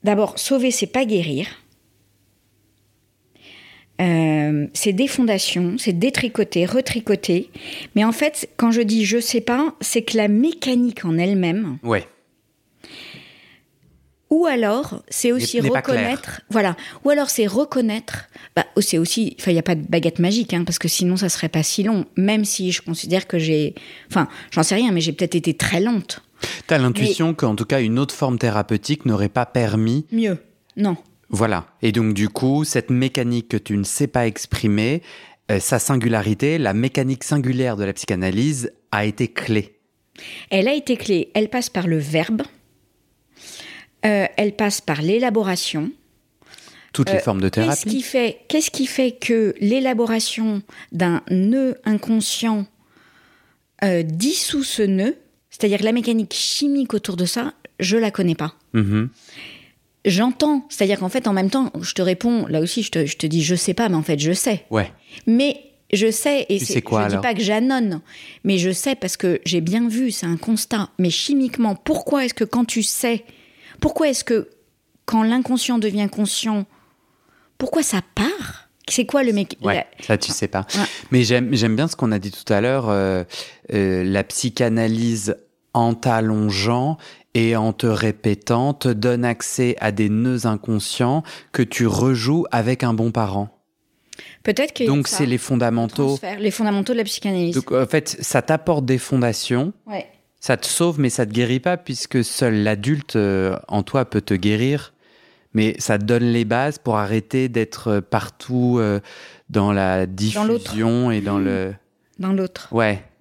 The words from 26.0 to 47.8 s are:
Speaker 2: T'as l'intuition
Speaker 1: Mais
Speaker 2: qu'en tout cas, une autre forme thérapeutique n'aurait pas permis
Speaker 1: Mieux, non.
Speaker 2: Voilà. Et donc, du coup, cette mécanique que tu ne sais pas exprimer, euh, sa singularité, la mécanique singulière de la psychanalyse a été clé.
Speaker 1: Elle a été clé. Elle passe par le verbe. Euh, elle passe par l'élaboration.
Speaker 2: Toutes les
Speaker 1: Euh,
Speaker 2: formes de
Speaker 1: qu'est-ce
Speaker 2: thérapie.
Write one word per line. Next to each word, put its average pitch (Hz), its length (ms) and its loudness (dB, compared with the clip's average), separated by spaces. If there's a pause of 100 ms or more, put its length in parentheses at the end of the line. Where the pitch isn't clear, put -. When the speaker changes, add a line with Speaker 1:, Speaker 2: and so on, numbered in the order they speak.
Speaker 2:
T'as 165 100 2
l'intuition 147 520 2
Speaker 1:
Mais 165 60 0
Speaker 2:
qu'en 120 220 0
tout 113 80 -2
cas, 135 160 0
une 113 180 2
autre 135 160 -2
forme 131 240 0
thérapeutique 110 680 0
n'aurait 104 240 2
pas 123 160 0
permis 113 680 0
Speaker 1:
Mieux, 220 260 0 (380)
non. 190 200 0 (340)
Speaker 2:
Voilà. 101 380 0 (120)
Et 113 120 2
donc, 110 200 2
du 101 160 0
coup, 135 360 0
cette - 260 -2
mécanique 123 580 0
que - 80 -2
tu 104 200 -2
ne 101 80 2
sais - 220 -2
pas 123 200 2
exprimer, 110 760 0 (480)
euh, 101 100 2
sa - 180 0
singularité, 117 800 2
la 107 160 2
mécanique 131 500 0
singulière 127 520 0
de 101 80 -2
la 98 80 -2
psychanalyse 107 800 -2 (180)
a 104 160 0
été 110 220 -2
clé. - 500 -4 (720)
Speaker 1:
Elle 196 180 2
a 285 60 2
été 277 220 -2
clé. 185 380 -2
Elle 214 140 0
passe 247 220 -4
par 185 160 -2
le 165 120 2
verbe. 160 440 0 (1600)
Euh, 208 220 2 (100)
elle 208 180 0
passe 208 260 -2
par 151 220 -4
l'élaboration. 190 880 0 (1040)
Speaker 2:
Toutes 139 180 2
les 196 60 4
Speaker 1:
Euh, 185 40 2
Speaker 2:
formes 101 200 0
de 95 80 4
Speaker 1:
qu'est-ce 113 160 2
Speaker 2:
thérapie. 143 240 0